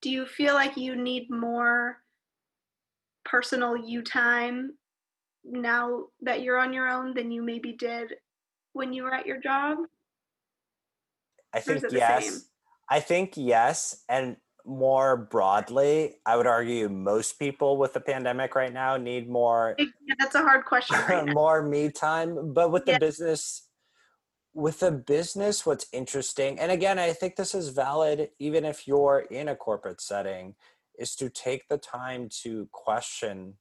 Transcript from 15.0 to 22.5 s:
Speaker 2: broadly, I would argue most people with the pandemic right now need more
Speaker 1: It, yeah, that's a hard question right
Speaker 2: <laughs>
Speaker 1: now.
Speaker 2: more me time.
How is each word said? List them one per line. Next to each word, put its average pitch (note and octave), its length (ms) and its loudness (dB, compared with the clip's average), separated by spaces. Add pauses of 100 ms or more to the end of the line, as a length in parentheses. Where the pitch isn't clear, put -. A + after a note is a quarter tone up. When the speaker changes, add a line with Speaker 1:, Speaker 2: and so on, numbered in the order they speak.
Speaker 2:
broadly, A#2 1000 2 (100)
I A#2 100 4
would A#2+ 100 4
argue A#2 420 2
most G2+ 500 -2
people C#3 380 0
with C#3 160 2
the C3 80 -2
pandemic B2+ 540 -4
right C3 180 0
now C3 240 -2
need B2 320 -6
more A#2 500 2
Speaker 1:
It, D4 100 0 (180)
yeah, C4+ 120 -2
that's C4+ 160 -2
a C#4 80 6
hard C4+ 220 6
question B3 340 0 (100)
right F3 160 4
Speaker 2:
<laughs> - 20 -2
Speaker 1:
now. C#3+ 60 0
Speaker 2:
more D#3 300 4
me D3 280 0
time. D#3+ 640 -2